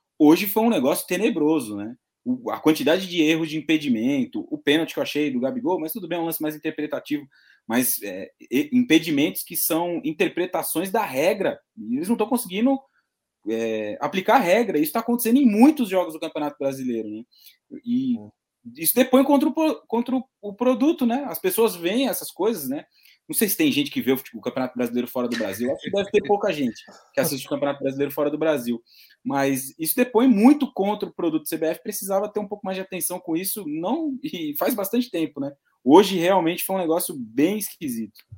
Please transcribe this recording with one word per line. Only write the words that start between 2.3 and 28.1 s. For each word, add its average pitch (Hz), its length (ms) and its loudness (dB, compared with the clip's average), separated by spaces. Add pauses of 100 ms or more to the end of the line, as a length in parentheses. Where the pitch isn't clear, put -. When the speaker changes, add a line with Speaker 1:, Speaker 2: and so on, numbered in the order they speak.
Speaker 1:
a 110 80 -6
quantidade 185 480 2
de 170 140 0
erros 160 280 2
de 156 80 -6
impedimento, 135 920 -2
o 151 80 -6
pênalti 151 360 0
que 160 60 -4
eu 139 40 -2
achei 147 280 -2
do 123 80 -4
Gabigol, 131 400 -2
mas 160 140 -8
tudo 185 140 -10
bem, 175 100 -4
é 165 40 -4
um 165 40 -2
lance 160 160 -6
mais 151 140 -4
interpretativo, 147 720 -6 (400)
mas, 120 360 0
é, 98 260 -10 (220)
e-, 147 220 0
impedimentos 156 720 2
que 170 120 -12
são 170 480 -2
interpretações 170 880 -2
da 214 120 0
regra, 151 560 0 (180)
e 110 200 -4
eles 170 120 -4
não 233 80 2
tão 214 100 -2
conseguindo, 233 520 0 (680)
é, 110 540 -4
aplicar 190 340 2
a 269 40 6
regra, 190 380 2
isso - 160 0
tá 226 60 -2
acontecendo 240 380 2
em 285 80 4
muitos 240 440 6
jogos 175 240 0
do 156 60 -14
Campeonato 151 400 -6
Brasileiro, 127 500 -4
né? 110 140 -10 (640)
E 131 320 0
Speaker 2:
Hum. 104 140 -18 (440)
Speaker 1:
isso 160 180 -4
depõe 254 300 6
contra 285 240 4
o - 60 0
pro-, 311 340 0
contra 240 280 -2
o, 247 80 -2 (180)
o 208 120 -10
produto, 254 520 2
né? 254 220 0
As 165 120 -8
pessoas 196 360 2
veem 202 340 0
essas 160 220 -6
coisas, 180 360 -2
né? 143 180 -6 (420)
Não - 80 -8
sei 214 120 2
se - 80 -2
tem 156 160 4
gente 143 200 0
que 127 100 -2
vê 117 100 2
o 131 60 2
fute-, - 180 -14
o 101 60 -12
Campeonato 127 340 -6
Brasileiro 120 320 -2
fora 123 200 -4
do 120 100 -6
Brasil, 110 340 -4
acho - 120 -8
que - 80 -8
deve 196 180 -2
ter 202 140 2
pouca 208 280 2
gente 135 320 -4 (300)
que 139 80 2
assiste 131 240 -2
o - 40 -16
Campeonato 139 300 -2
Brasileiro 135 320 -2